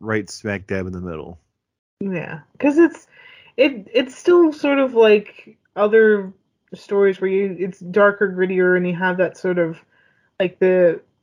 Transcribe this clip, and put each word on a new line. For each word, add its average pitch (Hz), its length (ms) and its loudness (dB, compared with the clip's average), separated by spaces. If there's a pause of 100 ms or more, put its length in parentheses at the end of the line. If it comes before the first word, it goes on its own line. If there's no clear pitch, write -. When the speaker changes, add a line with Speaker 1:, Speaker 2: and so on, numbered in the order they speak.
Speaker 1:
right 107 300 -4
smack 101 360 -10
dab 95 200 -6
in 92 60 -10
the 90 80 -10
middle. 82 400 -12 (600)
Speaker 2:
Yeah, 180 400 -8 (180)
'cause 285 200 0
it's, - 280 0 (500)
it, 247 360 0
it's 254 240 -2
still 349 360 4
sort 285 260 -2
of 254 160 0
like 214 600 2 (200)
other 208 560 2 (420)
stories 196 460 0
where 190 100 -2
you, 190 280 -2
it's 185 220 -8
darker, 202 500 0
grittier, 180 460 0
and 180 100 -2
you 180 80 -4
have 180 240 -4
that 170 180 -2
sort 180 220 -4
of, 165 200 -4 (640)
like, - 180 -4
the, 185 420 2 (220)